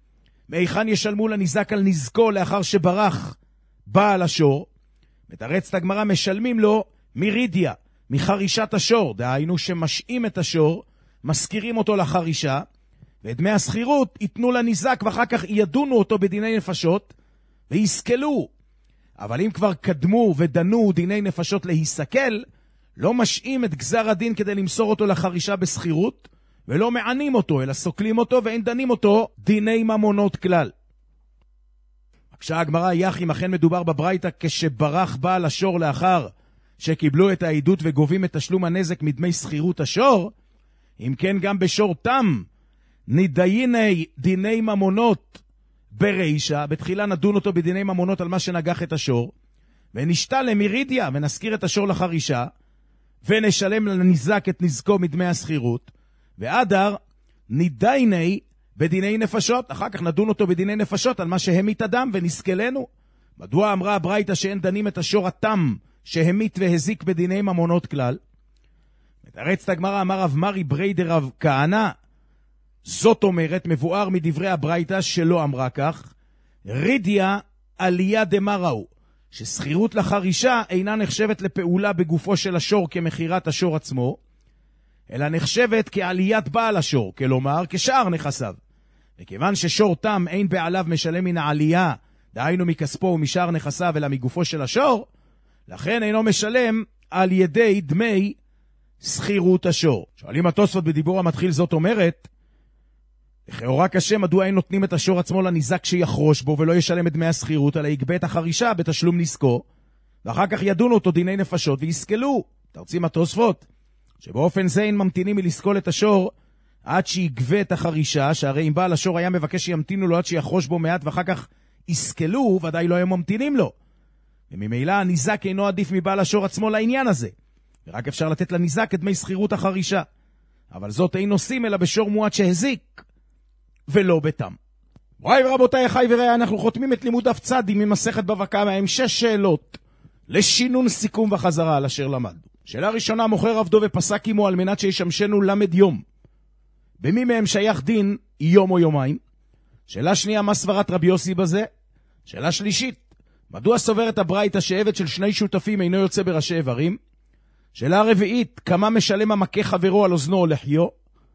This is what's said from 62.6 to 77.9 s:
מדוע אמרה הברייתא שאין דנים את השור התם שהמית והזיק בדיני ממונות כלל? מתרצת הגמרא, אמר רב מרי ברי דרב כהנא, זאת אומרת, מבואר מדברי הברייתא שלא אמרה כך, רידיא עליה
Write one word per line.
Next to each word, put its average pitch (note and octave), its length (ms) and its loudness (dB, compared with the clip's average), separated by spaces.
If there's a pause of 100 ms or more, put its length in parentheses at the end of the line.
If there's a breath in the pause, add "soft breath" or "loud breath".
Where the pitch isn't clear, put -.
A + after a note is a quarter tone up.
מדוע E3+ 340 0
אמרה F#3+ 220 0
הברייתא G3 400 0
שאין F#3+ 260 -4
דנים G3 280 -2
את F#3+ 100 -6
השור F#3 280 0
התם F3+ 480 0 (300)
שהמית F3+ 540 0
והזיק F3 440 0
בדיני F3+ 400 -2
ממונות E3+ 440 0
כלל? B2+ 320 -2 (1080)
מתרצת D#3+ 420 -4
הגמרא, F#3+ 320 -2
אמר F#3+ 200 -2
רב D#3+ 160 0
מרי F#3+ 280 -2
ברי D3+ 280 -2
דרב E3 380 0 (100)
כהנא, D#3+ 480 2 (920)
זאת - 420 2
אומרת, F3 420 0
מבואר E3+ 420 -2
מדברי E3 400 -2
הברייתא E3+ 520 -2
שלא E3+ 440 2
אמרה C3 260 -2
כך, - 440 -6 (520)
רידיא F#3+ 580 0 (540)
עליה F#3+ 460 0